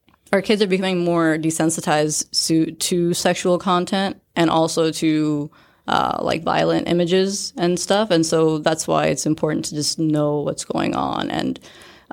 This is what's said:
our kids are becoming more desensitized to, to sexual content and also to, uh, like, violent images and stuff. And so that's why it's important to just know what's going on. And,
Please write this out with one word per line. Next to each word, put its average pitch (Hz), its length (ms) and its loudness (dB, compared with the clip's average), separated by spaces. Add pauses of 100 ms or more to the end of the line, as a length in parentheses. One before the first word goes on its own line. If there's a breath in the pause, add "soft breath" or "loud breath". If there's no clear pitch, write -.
(320)
our 196 100 2
kids 202 180 2
are 214 60 2
becoming 185 380 0
more 165 340 2
desensitized 160 920 0 (200)
to, 160 240 2
to 175 420 0
sexual 180 440 0
content 185 600 0 (160)
and 170 140 2
also 160 400 2
to, 151 600 0 (380 soft breath)
uh, - 320 0
like, - 220 -2
violent 165 460 0
images 185 680 0
and 175 240 0
stuff. 208 300 0
And 165 160 2
so 160 320 2
that's 160 280 -2
why 151 200 2
it's 151 200 -2
important 156 400 -2
to - 80 -10
just 147 240 -4
know 151 420 0
what's 151 240 -6
going - 300 -4
on. - 360 -4
And, - 280 -4 (540 loud breath)